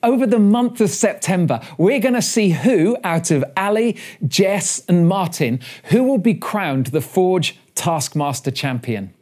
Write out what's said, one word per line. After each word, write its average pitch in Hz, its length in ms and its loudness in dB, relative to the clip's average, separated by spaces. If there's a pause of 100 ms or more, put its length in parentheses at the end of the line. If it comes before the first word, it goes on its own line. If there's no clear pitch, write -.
over 247 240 2
the 220 140 2
month 240 400 4
of 208 100 4
September, 180 680 0 (180)
we're 226 220 4
gonna 247 220 0
see 202 300 2
who, 180 520 2
out 165 280 -2
of 139 120 2 (140)
Ali, 208 400 0 (280)
Jess, - 640 0
and 175 220 4
Martin, 165 500 -2 (260)
who 233 180 2
will 262 140 2
be 202 160 2
crowned 147 540 -2
the 143 140 -2
Forge 185 560 0 (180)
Taskmaster 147 760 -4
champion. 120 680 -6